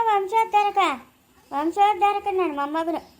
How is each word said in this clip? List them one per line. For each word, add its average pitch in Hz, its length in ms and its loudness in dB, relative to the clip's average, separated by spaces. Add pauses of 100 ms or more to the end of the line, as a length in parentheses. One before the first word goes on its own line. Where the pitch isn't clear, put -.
ವಂಶೋದ್ಧಾರಕ, 415 720 0 (760)
ವಂಶೋದ್ಧಾರಕ 403 720 0 (120)
ನನ್ 330 220 -2
ಮೊಮ್ಮಗನು. 320 400 -4 (200)